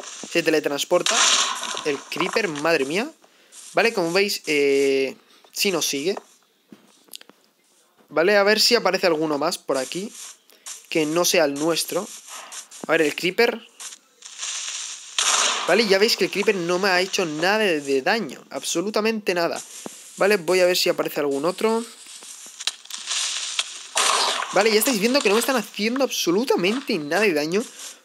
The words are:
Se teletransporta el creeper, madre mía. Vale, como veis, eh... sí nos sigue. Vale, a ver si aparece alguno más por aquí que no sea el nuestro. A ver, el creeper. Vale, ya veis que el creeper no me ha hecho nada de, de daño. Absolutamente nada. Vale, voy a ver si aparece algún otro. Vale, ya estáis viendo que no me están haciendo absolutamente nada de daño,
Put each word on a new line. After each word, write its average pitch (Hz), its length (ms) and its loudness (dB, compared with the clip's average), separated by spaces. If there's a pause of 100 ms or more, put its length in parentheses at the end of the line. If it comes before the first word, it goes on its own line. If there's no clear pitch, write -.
(300)
Se 170 140 0
teletransporta 156 720 2 (680)
el 143 140 -2
creeper, 196 480 -2
madre 151 380 0
mía. 190 260 -2 (640)
Vale, 214 200 2
como 170 200 0
veis, 202 340 0
eh... 139 680 2 (340)
sí - 220 0
nos 156 140 0
sigue. 151 300 -2 (1900)
Vale, 170 280 2
a 202 80 6
ver 208 160 4
si 233 160 4
aparece 185 320 2
alguno 156 280 2
más 156 220 -2
por - 180 -2
aquí 160 360 -6 (760)
que 156 180 0
no 165 180 2
sea 175 200 4
el 143 100 0
nuestro. 160 520 -2 (800)
A 147 60 0
ver, 165 100 4
el 147 140 0
creeper. 226 500 0 (2000)
Vale, 202 220 4
ya 190 100 6
veis 220 180 4
que 190 100 2
el - 40 -8
creeper 202 240 0
no 180 240 0
me 196 120 0
ha 180 100 4
hecho 190 240 0
nada 170 340 0
de, 185 220 2
de 135 220 0
daño. 185 480 -2
Absolutamente 208 840 -2
nada. 170 260 -2 (580)
Vale, 196 180 4
voy 180 240 2
a 175 60 8
ver 180 100 4
si 180 140 2
aparece 156 280 -2
algún 143 260 0
otro. 220 400 0 (2750)
Vale, 208 180 4
ya 208 80 4
estáis 220 220 2
viendo 240 200 2
que 202 100 2
no 196 40 4
me 226 60 4
están 262 160 0
haciendo 233 480 -2
absolutamente 226 960 0
nada 156 240 0
de 208 100 4
daño, 160 320 0 (400)